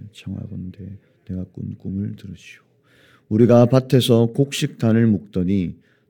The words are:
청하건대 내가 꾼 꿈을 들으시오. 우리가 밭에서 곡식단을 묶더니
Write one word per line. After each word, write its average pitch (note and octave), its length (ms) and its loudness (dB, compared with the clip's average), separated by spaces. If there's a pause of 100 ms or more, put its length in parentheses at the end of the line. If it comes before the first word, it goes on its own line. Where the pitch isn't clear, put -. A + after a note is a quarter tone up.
(120)
청하건대 F#2+ 840 -14 (300)
내가 F#2 240 -8
꾼 - 260 -12
꿈을 G2+ 380 -8
들으시오. - 480 -20 (640)
우리가 A#2 380 6
밭에서 B2 640 2
곡식단을 B2 720 0
묶더니 F#2 720 -2 (340)